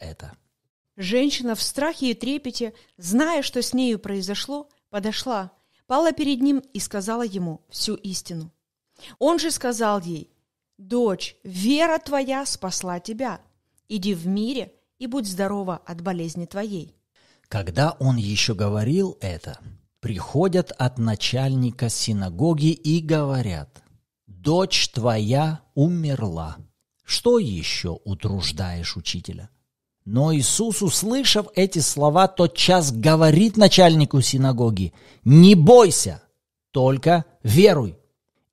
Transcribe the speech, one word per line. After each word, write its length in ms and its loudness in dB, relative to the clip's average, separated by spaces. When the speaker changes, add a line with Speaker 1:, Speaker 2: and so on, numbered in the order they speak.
Speaker 1:
это. 320 -16
Speaker 2:
Женщина 580 -2
в 60 -10
страхе 500 -4
и 20 -6
трепете, 600 -8
зная, 440 -2
что 200 -6
с 120 -6
нею 260 -2
произошло, 680 -8
подошла, 640 -6
пала 240 0
перед 300 -4
ним 200 2
и 60 -10
сказала 440 -6
ему 460 -8
всю 260 -6
истину. 560 -12
Он 220 0
же 120 -4
сказал 500 -4
ей: 280 -12
«Дочь, 640 -4
вера 560 -2
твоя 460 -6
спасла 540 -8
тебя. 400 -10
Иди 260 -4
в 140 -6
мире 460 -4
и 80 -10
будь 200 -6
здорова 580 -6
от 160 -14
болезни 440 -8
твоей». 500 -10
Speaker 1:
Когда 520 -2
он 180 0
еще 380 -2
говорил 640 -2
это, 380 -10
приходят 760 -2
от 200 -2
начальника 920 -2
синагоги 840 -2
и 280 -2
говорят: 840 -4
«Дочь 640 -2
твоя 720 -2
умерла. 840 -2
Что 340 0
еще 640 -4
утруждаешь 920 -6
учителя?» 520 -10
Но 280 0
Иисус, 480 -2
услышав 760 0
эти 240 0
слова, 480 2
тотчас 640 2
говорит 640 4
начальнику 640 6
синагоги: 720 0
«Не 300 12
бойся, 720 6
только 540 2
веруй». 520 4